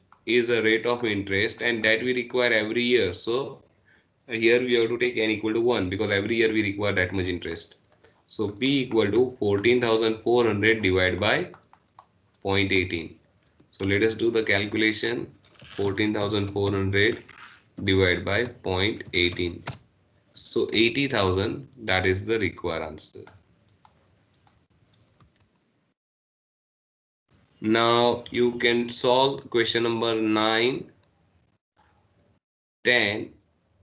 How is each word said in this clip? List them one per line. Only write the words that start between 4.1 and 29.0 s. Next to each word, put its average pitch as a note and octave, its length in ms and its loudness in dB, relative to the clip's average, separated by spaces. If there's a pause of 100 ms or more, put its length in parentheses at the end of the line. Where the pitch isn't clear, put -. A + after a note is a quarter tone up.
here A#2 320 4
we B2 140 0
have A#2 160 4
to A#2+ 80 -4
take B2 180 -2
n A2 140 0
equal A2 240 -2
to A#2 60 2
one A2+ 280 2
because G2+ 240 -2
every G#2 240 0
year A2 160 2
we A2 100 0
require G2+ 300 -2
that F2+ 200 0
much F#2+ 140 -2
interest. E2+ 500 -6 (520)
So G#2 200 -6
P C3+ 340 -2
equal A2 240 0
to A#2+ 340 2
fourteen G#2 400 4
thousand A2+ 420 2
four A#2 240 4
hundred G#2+ 360 2
divided F#2 360 2
by B2+ 320 0 (920)
point G2 300 0
eighteen. F2 480 -2 (540)
So - 120 -8
let G2+ 200 2
us A2+ 100 2
do A2 160 0
the A2+ 140 0
calculation. G#2+ 840 -2 (480)
Fourteen G2+ 400 -2
thousand G#2 380 -2
four G2+ 180 0
hundred G2 540 0 (580)
divided F#2+ 420 2
by G2+ 200 -2
point G2 580 -4 (100)
eighteen. F2 520 -2 (680)
So - 380 -4
eighty A#2 360 0
thousand, G2 580 0 (180)
that F#2 200 -2
is F#2+ 220 0
the A2+ 120 0
required E2+ 440 -6
answer. D#2 380 -14 (4000)
Now A#2 680 4
you A#2+ 280 2
can A#2+ 320 0
solve C3 600 0